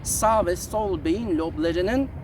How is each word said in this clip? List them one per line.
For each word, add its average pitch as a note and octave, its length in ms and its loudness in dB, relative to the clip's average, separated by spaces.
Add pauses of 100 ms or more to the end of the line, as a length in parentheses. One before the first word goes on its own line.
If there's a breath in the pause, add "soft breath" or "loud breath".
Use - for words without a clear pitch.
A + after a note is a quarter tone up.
sağ A3 420 2
ve F3 100 0
sol F#3+ 500 -4
beyin F#3 320 0
loblarının E3+ 720 0 (140)